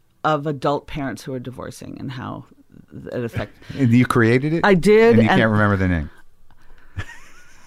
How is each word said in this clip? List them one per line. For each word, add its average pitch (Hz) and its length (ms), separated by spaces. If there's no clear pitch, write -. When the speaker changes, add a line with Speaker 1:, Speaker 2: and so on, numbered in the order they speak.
Speaker 1:
of 151 220
adult 143 400
parents 131 360
who 131 120
are 127 40
divorcing - 600
and 135 100
how 113 360
it 123 120
affects. - 320
Speaker 2:
<laughs> - 100
And 127 140
you 123 140
created 131 480
it? 170 100
Speaker 1:
I 202 100
did, 214 420
Speaker 2:
And 226 80
you - 40
Speaker 1:
and - 100
Speaker 2:
can't 113 140
remember 104 240
the 92 120
name? 78 220